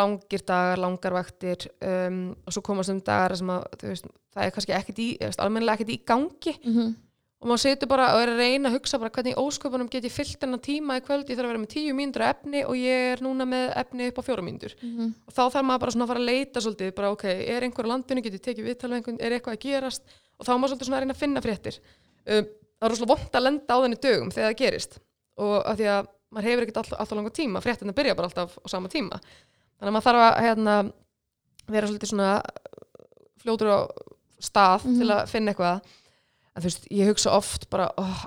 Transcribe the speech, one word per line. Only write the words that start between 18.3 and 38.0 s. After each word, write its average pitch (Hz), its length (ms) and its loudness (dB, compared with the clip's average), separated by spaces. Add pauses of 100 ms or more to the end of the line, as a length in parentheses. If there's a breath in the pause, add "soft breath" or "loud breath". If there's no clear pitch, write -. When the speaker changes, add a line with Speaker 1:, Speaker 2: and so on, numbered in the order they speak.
Speaker 1:
ég 190 140 -10
tekið 220 180 -6
viðtal 240 260 -6
við 247 120 -2
einhvern, 233 180 -8
er 233 120 -2
eitthvað 240 240 -4
að - 20 -12
gerast? 269 440 -4 (360 soft breath)
Og - 80 -10
þá 247 80 2
er 247 40 2
maður 262 120 2
svolítið 262 160 -6
svona 262 100 -2
að 269 60 0
reyna 262 120 -4
að - 80 -6
finna 285 200 0
fréttir. 196 360 -6 (480 soft breath)
Um, 214 180 2 (340)
það 226 80 0
er 226 40 4
rosalega 233 280 0
vont - 160 -10
að 247 80 4
lenda 277 320 2
á 247 80 6
þenni 240 180 2
dögum 220 320 2
þegar 220 220 0
það - 80 -10
gerist. - 360 -2 (380)
Og 208 300 0
af 214 120 -2
því 214 120 2
að 202 160 2 (260)
maður 214 140 -4
hefur 240 160 2
ekkert 220 160 -4
all-, - 240 -6
alltaf 220 160 -6
langa 208 120 -6
tíma, 233 300 -2
fréttirnar 208 340 -4
byrja 269 220 2
bara 180 140 -2
alltaf 175 240 -6
á - 160 -20
sama 185 180 -4
tíma. - 300 -4 (640 soft breath)
Þannig 202 80 -2
að - 80 0
maður 220 80 2
þarf 240 160 8
að, 226 240 8
hérna, 214 460 2 (760)
vera 214 200 2
svolítið 208 260 -4
svona 196 280 2 (1000)
fljótur 220 260 2
á 202 100 6 (600)
stað 196 460 6
Speaker 2:
Mhm. 247 120 4
Speaker 1:
til 240 120 4
að 208 180 2
finna 214 260 0
eitthvað. 180 280 0 (760 soft breath)
En 185 60 -10
þú 175 60 0
veist, - 240 -6
ég 202 160 6
hugsa - 240 2
oft - 380 0
bara, 190 160 0 (100)
"Oh, 185 300 -4